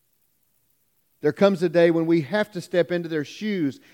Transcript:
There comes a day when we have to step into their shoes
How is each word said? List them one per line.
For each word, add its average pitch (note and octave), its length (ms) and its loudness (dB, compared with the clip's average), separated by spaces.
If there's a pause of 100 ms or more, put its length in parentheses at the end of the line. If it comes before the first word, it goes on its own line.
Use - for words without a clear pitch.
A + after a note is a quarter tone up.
(1200)
There D3 120 0
comes G3 300 2
a F3 60 0
day E3+ 200 4
when E3 160 0
we E3+ 160 2
have G#3 300 -4
to F3 100 -12
step E3+ 300 -2
into E3+ 180 -6
their D3+ 160 -4
shoes F#3+ 540 -4 (140)